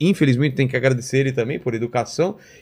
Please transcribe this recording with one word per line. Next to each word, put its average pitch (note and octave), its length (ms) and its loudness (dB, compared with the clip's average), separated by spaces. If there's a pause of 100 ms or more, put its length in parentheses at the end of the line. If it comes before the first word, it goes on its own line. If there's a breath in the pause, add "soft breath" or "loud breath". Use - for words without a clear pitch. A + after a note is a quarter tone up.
infelizmente C#3+ 560 2
tem C3+ 100 2
que B2+ 80 -4
agradecer C3 440 0
ele C3+ 120 0
também B2+ 260 -2
por B2+ 160 -4
educação. A#2+ 600 -2 (260 soft breath)